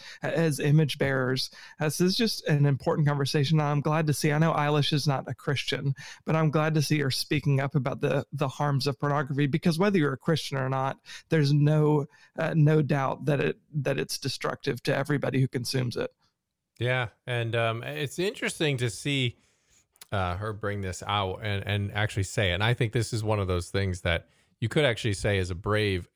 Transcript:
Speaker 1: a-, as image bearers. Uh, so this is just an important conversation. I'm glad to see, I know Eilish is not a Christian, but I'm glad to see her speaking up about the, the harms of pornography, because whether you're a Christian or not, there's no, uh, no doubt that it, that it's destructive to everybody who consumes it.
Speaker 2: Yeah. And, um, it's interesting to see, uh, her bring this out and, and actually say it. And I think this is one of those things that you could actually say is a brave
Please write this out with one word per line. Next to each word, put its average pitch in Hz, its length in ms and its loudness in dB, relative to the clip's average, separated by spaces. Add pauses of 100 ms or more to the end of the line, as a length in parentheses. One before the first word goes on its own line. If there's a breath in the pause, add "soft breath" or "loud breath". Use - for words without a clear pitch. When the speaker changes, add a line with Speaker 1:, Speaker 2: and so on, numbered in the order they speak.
(240 loud breath)
Speaker 1:
a-, 127 140 -2
as 165 220 2
image 151 380 4
bearers. 131 520 0 (300 loud breath)
Uh, 151 100 0
so 160 140 0
this 180 80 4
is 196 60 -2
just - 300 -2
an 143 180 4
important 143 420 2
conversation. 147 540 2
I'm 147 180 0
glad 156 280 0
to 151 60 2
see, 143 200 0
I 147 60 0
know 165 120 4
Eilish 147 400 2
is 147 160 0
not 135 220 0
a 135 40 -4
Christian, - 600 -4 (300 loud breath)
but 156 100 0
I'm 160 160 4
glad 156 220 2
to 156 80 4
see 151 180 2
her 135 100 0
speaking 139 520 0
up 139 140 -2
about 139 260 -2
the, 143 320 0
the 143 160 -2
harms 139 380 0
of 139 120 -4
pornography, 143 480 0
because 156 320 0
whether 202 180 4
you're 147 140 2
a 135 60 -6
Christian - 400 -2
or 131 100 -2
not, 135 300 -2 (320 loud breath)
there's 147 240 4
no, 147 540 4 (300 soft breath)
uh, 160 200 -2
no 156 240 6
doubt 135 420 0
that 143 160 2
it, - 180 0 (160)
that 143 240 -2
it's - 200 -4
destructive - 680 -6
to - 100 0
everybody 135 460 0
who 131 80 2
consumes 127 480 -4
it. - 160 -4 (680)
Speaker 2:
Yeah. 123 300 -2 (180)
And, 117 300 -2
um, 113 280 0
it's 147 360 -6
interesting 180 580 -2
to 120 120 -2
see, 135 480 -2 (720 soft breath)
uh, 90 280 -2
her 107 160 -6
bring 104 260 -4
this 92 260 -6
out 101 380 -2
and, 101 240 -4
and 101 240 -2
actually 104 320 -2
say 95 280 0
it. - 20 2
And 95 100 0
I 113 100 2
think 117 200 -2
this 113 180 -2
is 110 140 -4
one 107 160 0
of 95 80 -2
those 90 200 -2
things 98 320 -2
that 82 280 -2 (320 soft breath)
you 117 80 0
could 151 160 2
actually 117 280 0
say 101 240 0
is 92 140 -2
a 90 40 -6
brave 101 600 0